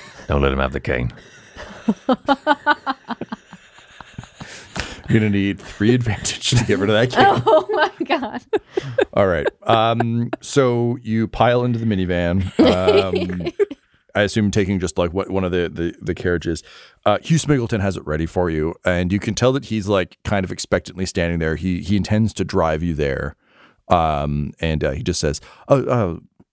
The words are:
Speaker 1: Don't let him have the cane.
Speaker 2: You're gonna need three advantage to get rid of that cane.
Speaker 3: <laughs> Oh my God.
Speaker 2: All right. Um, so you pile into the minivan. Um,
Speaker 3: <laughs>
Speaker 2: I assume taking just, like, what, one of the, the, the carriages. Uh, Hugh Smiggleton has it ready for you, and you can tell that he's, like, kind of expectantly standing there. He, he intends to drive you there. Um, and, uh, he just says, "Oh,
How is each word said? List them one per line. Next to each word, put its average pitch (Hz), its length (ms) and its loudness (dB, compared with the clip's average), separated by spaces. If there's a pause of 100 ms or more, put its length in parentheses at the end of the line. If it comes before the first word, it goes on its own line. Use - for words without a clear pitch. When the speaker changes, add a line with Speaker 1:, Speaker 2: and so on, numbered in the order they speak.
(280)
Speaker 1:
Don't 71 140 2
let 67 100 4
him 67 60 -2
have 67 160 0
the 69 60 -6
cane. 62 320 -2 (4000)
Speaker 2:
You're 110 120 4
gonna 107 100 2
need 98 300 0
three 110 340 2
advantage - 560 -2
to 120 140 4
get 101 140 2
rid 95 120 0
of 107 40 4
that 120 160 2
cane. - 360 4
Speaker 3:
<laughs> - 0 -
Oh 381 240 4
my 415 200 2 (160)
God. 254 360 -4 (720)
Speaker 2:
All 101 140 4
right. 85 200 2 (160)
Um, 117 680 2 (100)
so 120 600 2
you 110 260 0
pile 120 360 4
into 120 140 0
the 113 60 -4
minivan. 90 580 2 (160)
Um, - 1000 2
Speaker 3:
<laughs> - 600 -8
Speaker 2:
I 104 60 4
assume 104 300 2
taking 101 260 2
just, 87 180 -4
like, 87 160 0
what, 95 160 -2
one 95 140 -2
of 90 80 0
the, 87 180 0
the, 85 320 -4
the 90 140 -4
carriages. 85 480 -2 (420)
Uh, 104 160 2
Hugh 165 160 2
Smiggleton 123 440 0
has 95 160 -2
it - 100 -12
ready 78 200 -2
for 90 220 0
you, 80 360 -2
and 90 280 0
you 104 60 2
can 101 160 -4
tell 127 200 2
that 135 120 -4
he's, 107 220 -4
like, 95 340 0
kind 98 220 -2
of 92 80 -6
expectantly 92 520 -4
standing 85 360 -2
there. 80 160 0
He, 90 260 -2
he 92 140 0
intends 107 380 2
to 98 100 -2
drive 80 360 0
you 85 140 -2
there. 69 400 -4 (540)
Um, 73 720 0
and, 78 240 -2
uh, 69 80 0
he 71 100 -8
just 87 160 -2
says, 73 220 -2 (260)
"Oh, 135 180 2 (680)